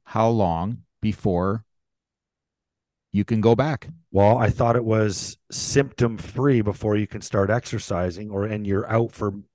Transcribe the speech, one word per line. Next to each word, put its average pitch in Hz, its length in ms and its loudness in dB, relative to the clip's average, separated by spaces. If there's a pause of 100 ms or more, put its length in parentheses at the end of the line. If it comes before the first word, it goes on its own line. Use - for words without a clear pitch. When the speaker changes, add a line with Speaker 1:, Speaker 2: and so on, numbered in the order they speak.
Speaker 1:
how 113 240 2
long 98 500 0 (240)
before 98 600 -2 (1500)
you 101 120 0
can 110 180 0
go 117 140 6
back? 139 340 -4 (220)
Speaker 2:
Well, 104 260 6
I 110 120 2
thought 117 260 2
it 120 100 0
was 110 520 0 (140)
symptom 123 640 -2
free 127 440 0
before 104 340 -2
you 107 120 0
can 104 140 -12
start 98 280 0
exercising, 101 800 -4
or, 98 160 -4
and 107 200 -6
you're 101 240 -2
out 113 220 0
for 104 220 -6 (220)